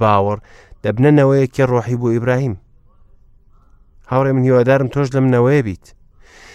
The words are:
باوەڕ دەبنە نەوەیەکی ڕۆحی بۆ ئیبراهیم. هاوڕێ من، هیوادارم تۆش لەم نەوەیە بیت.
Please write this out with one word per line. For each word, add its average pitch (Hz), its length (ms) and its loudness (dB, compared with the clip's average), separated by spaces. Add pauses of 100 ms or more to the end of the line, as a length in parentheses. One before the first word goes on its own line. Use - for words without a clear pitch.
باوەڕ 104 380 0 (440)
دەبنە 117 340 2
نەوەیەکی 135 540 2
ڕۆحی 120 300 -2
بۆ 123 140 -2
ئیبراهیم. 127 400 -4 (1500)
هاوڕێ 135 260 0
من، 131 120 0
هیوادارم 131 460 2
تۆش 139 220 -2
لەم 135 100 0 (100)
نەوەیە 131 320 2
بیت. 92 180 -10 (680)